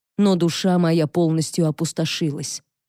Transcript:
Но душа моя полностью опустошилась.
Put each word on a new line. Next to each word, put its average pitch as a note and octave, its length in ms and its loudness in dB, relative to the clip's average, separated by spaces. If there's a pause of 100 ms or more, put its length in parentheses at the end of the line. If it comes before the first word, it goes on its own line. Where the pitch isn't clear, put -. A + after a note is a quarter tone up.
(180)
Но G3 180 4
душа F3 420 0
моя E3 300 2
полностью D#3+ 600 0
опустошилась. D#3 920 -4 (280)